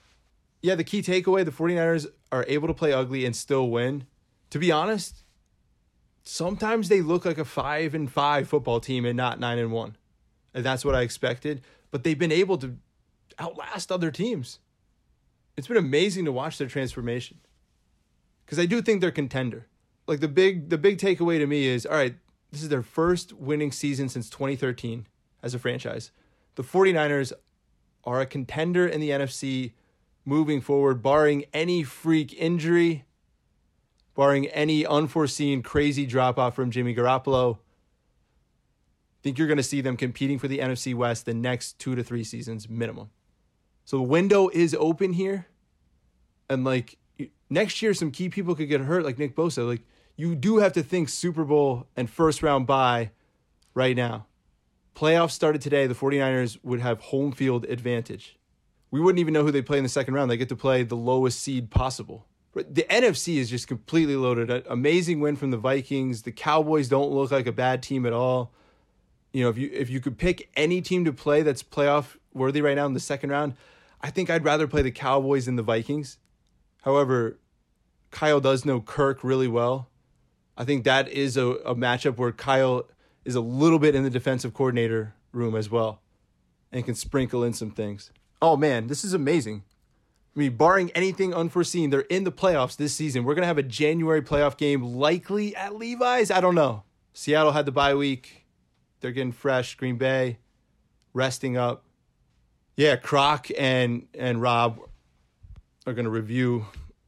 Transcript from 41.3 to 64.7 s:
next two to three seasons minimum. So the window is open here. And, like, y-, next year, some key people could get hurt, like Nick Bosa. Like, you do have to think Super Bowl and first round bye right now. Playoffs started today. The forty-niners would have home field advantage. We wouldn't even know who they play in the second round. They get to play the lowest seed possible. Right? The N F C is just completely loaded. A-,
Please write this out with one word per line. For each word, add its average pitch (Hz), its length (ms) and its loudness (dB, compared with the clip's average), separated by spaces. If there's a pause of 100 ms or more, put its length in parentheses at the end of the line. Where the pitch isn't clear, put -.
next 123 440 -4
two 131 160 -6
to 120 80 -4
three 120 220 -6
seasons 110 440 -12
minimum. 107 420 -8 (720)
So 139 140 -4
the 131 40 0
window 185 460 6
is 165 300 2
open 165 340 2
here. 190 340 -4 (1040)
And, 131 140 0
like, 127 340 -2 (200)
y-, 143 120 -12 (180)
next 196 340 0
year, 214 120 2
some 160 160 -2
key 180 180 -6
people 175 280 -2
could 151 120 -4
get 143 120 2
hurt, 160 240 0
like 127 140 -4
Nick 147 160 -4
Bosa. 160 320 -2
Like, 120 160 -4 (320)
you 165 220 -4
do 214 220 2
have 202 160 4
to 165 80 0
think 165 260 -2
Super 165 340 -4
Bowl 139 540 2
and 120 120 -2
first 160 340 2
round 139 240 2
bye 123 440 2 (640)
right 127 220 2
now. 117 300 -4 (680)
Playoffs 160 360 4
started 151 320 0
today. 139 240 2
The 123 80 -2
forty-niners 131 680 0
would 123 180 -4
have 120 200 -2
home 139 320 -2
field 127 320 -2
advantage. 120 760 -6 (520)
We 139 100 0
wouldn't 180 200 4
even 156 120 0
know 151 100 4
who 151 80 2
they 139 120 2
play 143 160 0
in 135 60 0
the 127 40 0
second 131 240 -2
round. 135 180 0
They 117 60 0
get 127 140 -4
to 127 60 -6
play 131 260 2
the 120 140 -4
lowest 127 440 0
seed 127 300 -6
possible. - 560 -4 (260)
Right? - 200 -6
The 165 200 0
N 240 120 6
F 185 120 4
C 165 220 -2
is 123 100 -2
just 120 200 -6
completely 143 480 0
loaded. 123 340 0
A-, 123 200 -4